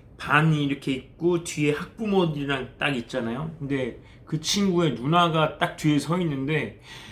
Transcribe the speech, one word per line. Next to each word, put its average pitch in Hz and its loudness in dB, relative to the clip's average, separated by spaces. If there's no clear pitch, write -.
반이 151 4
이렇게 139 -2
있고 165 -2
뒤에 147 0
학부모들이랑 147 -2
딱 143 0
있잖아요. 120 -4
근데 131 -4
그 151 -4
친구의 175 2
누나가 156 2
딱 160 -2
뒤에 147 2
서 160 0
있는데 139 -2